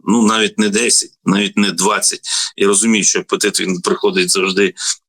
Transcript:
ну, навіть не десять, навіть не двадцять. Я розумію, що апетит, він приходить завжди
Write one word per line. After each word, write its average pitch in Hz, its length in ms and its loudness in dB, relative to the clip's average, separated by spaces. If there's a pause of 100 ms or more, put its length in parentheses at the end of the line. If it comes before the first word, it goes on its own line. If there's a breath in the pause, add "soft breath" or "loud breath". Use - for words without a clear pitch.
ну, 117 140 2
навіть 110 380 2
не 107 100 2
десять, 110 420 0 (140)
навіть 98 320 0
не - 140 2
двадцять. 95 500 -2 (360 loud breath)
Я 98 100 2
розумію, 104 360 2
що - 160 0
апетит, 101 420 -2
він 90 200 -4
приходить 92 480 0
завжди 92 440 0 (360 loud breath)